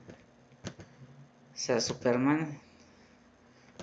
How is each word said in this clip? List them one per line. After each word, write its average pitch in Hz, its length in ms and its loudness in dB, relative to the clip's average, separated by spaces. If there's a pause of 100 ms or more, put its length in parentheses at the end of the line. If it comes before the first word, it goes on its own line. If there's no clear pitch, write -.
(640)
o - 960 -18
sea, 117 220 2
Superman, 143 800 2 (1200)